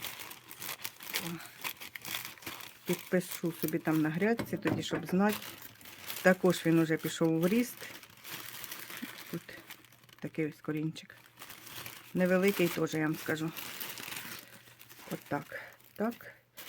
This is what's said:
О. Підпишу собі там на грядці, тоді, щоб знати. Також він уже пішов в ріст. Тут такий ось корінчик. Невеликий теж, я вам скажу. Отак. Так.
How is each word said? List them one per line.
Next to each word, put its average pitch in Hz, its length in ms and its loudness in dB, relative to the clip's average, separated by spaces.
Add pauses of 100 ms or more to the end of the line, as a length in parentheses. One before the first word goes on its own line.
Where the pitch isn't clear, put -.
(1300)
О. - 20 -4 (1600)
Підпишу 180 640 0
собі 160 280 0
там 156 220 4
на 151 80 4
грядці, 196 480 2
тоді, 160 260 0
щоб 160 220 -2
знати. 202 320 6 (840)
Також 185 440 6
він 165 140 8
уже 160 180 4
пішов 160 440 2
в 180 60 6
ріст. 233 300 2 (1500)
Тут 165 100 -4 (760)
такий 151 280 -2
ось - 140 -10
корінчик. 156 540 -4 (1000)
Невеликий 185 540 6
теж, 160 260 0
я 160 60 0
вам 156 160 4
скажу. 160 360 -2 (1600)
Отак. - 500 -6 (340)
Так. - 400 -4 (340)